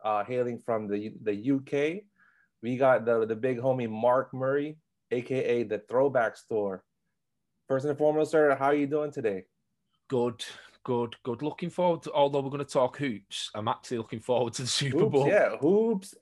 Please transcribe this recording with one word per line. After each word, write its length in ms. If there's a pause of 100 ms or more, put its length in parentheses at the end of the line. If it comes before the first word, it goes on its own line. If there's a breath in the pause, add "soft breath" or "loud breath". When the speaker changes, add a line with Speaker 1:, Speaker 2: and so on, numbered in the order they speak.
Speaker 1:
uh, 220
hailing 340
from 300
the, 240 (100)
the 120
U 300
K. 420 (560 soft breath)
We 140
got 280
the, 220
the 100
big 220
homie 300
Mark 460
Murray, 420 (360)
A 100
K 220
A 180
the 160 (100)
Throwback 480
Store. 460 (840)
First 180
and 100
foremost, 360
sir, 240
how 100
are 80
you 140
doing 240
today? 320 (640)
Speaker 2:
Good, 360 (400 loud breath)
good, 400
good. 180
Looking 280
forward 320
to, 100
although 280
we're 100
gonna 140
talk 320
hoops, 600
I'm 100
actually 320
looking 220
forward 340
to 80
the 60
Super 300
Speaker 1:
Hoops, 140
Speaker 2:
Bowl. 140
Speaker 1:
yeah, 300
hoops 640